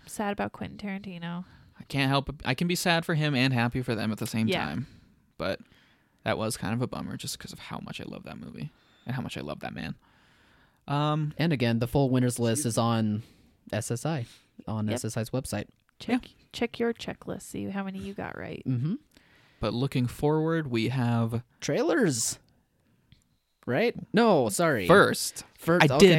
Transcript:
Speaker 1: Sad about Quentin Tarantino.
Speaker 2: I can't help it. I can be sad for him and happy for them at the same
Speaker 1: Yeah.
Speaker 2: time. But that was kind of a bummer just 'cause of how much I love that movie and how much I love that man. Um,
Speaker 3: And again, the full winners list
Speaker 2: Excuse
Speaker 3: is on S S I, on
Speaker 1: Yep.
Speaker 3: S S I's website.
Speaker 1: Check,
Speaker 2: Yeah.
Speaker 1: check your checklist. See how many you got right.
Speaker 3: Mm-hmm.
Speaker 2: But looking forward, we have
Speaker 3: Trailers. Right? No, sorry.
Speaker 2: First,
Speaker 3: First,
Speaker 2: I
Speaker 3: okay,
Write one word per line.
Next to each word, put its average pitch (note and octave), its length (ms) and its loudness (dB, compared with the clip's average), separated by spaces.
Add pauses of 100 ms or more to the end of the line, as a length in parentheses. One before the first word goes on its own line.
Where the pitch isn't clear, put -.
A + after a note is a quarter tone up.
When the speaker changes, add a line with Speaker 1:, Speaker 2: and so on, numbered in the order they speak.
Speaker 1:
Sad G#3 260 -4
about G3+ 200 -4
Quentin - 260 -12
Tarantino. F3+ 640 -8 (340)
Speaker 2:
I - 60 -20
can't C#3 240 0
help C#3 200 2
it. C#3 160 -8
I B2+ 100 0
can E3+ 120 0
be F3 80 0
sad E3+ 300 2
for F3 100 0
him D3+ 220 2
and C3 160 4
happy A#2+ 300 2
for B2 120 -2
them A2+ 160 0
at G#3 80 -2
the - 80 -6
same A2 220 0
Speaker 1:
Yeah. C3+ 160 0
Speaker 2:
time. D#2 220 -6 (520)
But F2+ 220 -4 (640)
that A2 140 0
was G#2+ 180 -2
kind G2 180 -4
of A#2+ 80 -2
a F3+ 60 -2
bummer - 280 -10
just - 220 -10
'cause - 140 -16
of - 80 -14
how - 180 -10
much - 220 -12
I - 40 -12
love - 200 -12
that - 160 -14
movie - 320 -14 (340)
and B2+ 80 -6
how C3+ 80 -6
much - 160 -10
I C2+ 40 -8
love D2 180 -10
that - 140 -10
man. - 200 -10 (960)
Um, D3+ 500 -2
Speaker 3:
And E3 140 2
again, A#2 260 2
the A#2+ 80 -2
full C3+ 240 2
winners B2+ 280 2
list A#2 220 2
Speaker 2:
Excuse A2+ 140 -2
Speaker 3:
is - 40 0
on A2 440 2 (500)
S - 180 -4
S A#2 140 -6
I, D3+ 220 -4 (400)
on G#2+ 220 -2
Speaker 1:
Yep. G#2+ 80 0
Speaker 3:
S B2+ 80 -6
S A2 120 -6
I's A2 140 -4
website. - 360 -4 (320)
Speaker 1:
Check, B3 300 -2
Speaker 2:
Yeah. - 60 -20 (180)
Speaker 1:
check - 260 -4
your A#3 140 0
checklist. - 500 -10
See - 280 -10
how G3 140 -6
many F#3+ 160 -10
you G3 140 -10
got - 220 -10
right. - 300 -12
Speaker 3:
Mm-hmm. C3 300 -2 (640)
Speaker 2:
But A2 120 0
looking B2+ 340 0
forward, D#3 600 0
we A#2 240 0
have A#2 520 0 (180)
Speaker 3:
Trailers. F3+ 800 0 (1300)
Right? F3+ 280 0 (180)
No, F3+ 380 6
sorry. C3+ 360 2
Speaker 2:
First, D#3 580 6 (140)
Speaker 3:
First, E3 320 6
Speaker 2:
I B2+ 40 2
Speaker 3:
okay, D#3 120 10 (120)